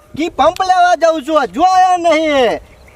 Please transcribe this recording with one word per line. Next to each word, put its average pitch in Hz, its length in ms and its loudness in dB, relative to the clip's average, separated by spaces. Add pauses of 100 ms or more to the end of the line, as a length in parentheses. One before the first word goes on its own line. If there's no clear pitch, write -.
(180)
કે 320 120 -4
પંપ 339 400 -2
લેવા 359 340 2
જાઉં 320 220 0
છું, 311 180 -2
હજુ 214 240 -6
આયા 370 300 2
નહીં. 302 640 0 (360)